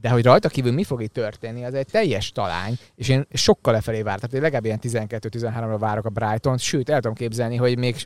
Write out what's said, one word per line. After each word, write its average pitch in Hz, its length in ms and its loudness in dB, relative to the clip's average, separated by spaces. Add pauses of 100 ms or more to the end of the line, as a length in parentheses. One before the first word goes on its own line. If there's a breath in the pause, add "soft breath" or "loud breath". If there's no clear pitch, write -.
de 113 80 -2
hogy 117 160 4
rajta 156 240 8
kívül 123 240 0
mi 175 120 0
fog 120 180 -4
itt 107 100 -8
történni, 117 520 -8
az 123 100 -8
egy 135 120 -2
teljes 147 460 0
talány, 95 460 -4 (160 loud breath)
és 127 140 -4
én 131 240 2
sokkal - 400 4
lefelé 110 300 0
vártam, 104 180 -2
tehát 120 140 -6
én 131 80 -2
legalább 135 220 0
ilyen 110 160 0
tizenkettő-tizenháromra 113 960 -4
várok 107 260 -2
a 117 60 -4
Brightont, 113 500 0
sőt, 135 280 -2
el 147 120 2
tudom 110 160 -2
képzelni, 117 400 -2
hogy 123 220 2
még, 123 280 0